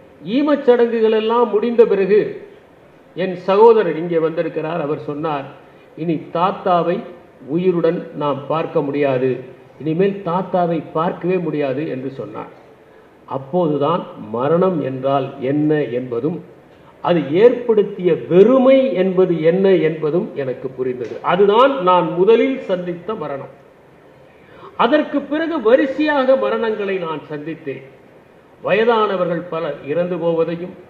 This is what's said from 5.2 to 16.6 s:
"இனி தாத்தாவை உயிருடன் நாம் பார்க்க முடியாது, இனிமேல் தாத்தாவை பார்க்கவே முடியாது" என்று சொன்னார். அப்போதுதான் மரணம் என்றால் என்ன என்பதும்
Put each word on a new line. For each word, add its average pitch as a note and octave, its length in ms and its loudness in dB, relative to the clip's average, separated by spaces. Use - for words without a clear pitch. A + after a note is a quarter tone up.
"இனி D#3+ 180 -2
தாத்தாவை F3 640 0
உயிருடன் E3+ 520 0
நாம் C#3+ 320 -4
பார்க்க D#3 340 -2
முடியாது, C#3 500 0
இனிமேல் F3+ 460 -2
தாத்தாவை F3 540 -2
பார்க்கவே F3 440 -2
முடியாது" D3 520 -4
என்று C3 220 -8
சொன்னார். - 420 -14
அப்போதுதான் D3 800 -2
மரணம் D#3+ 520 2
என்றால் C3 440 -2
என்ன D3 320 0
என்பதும் B2 540 -4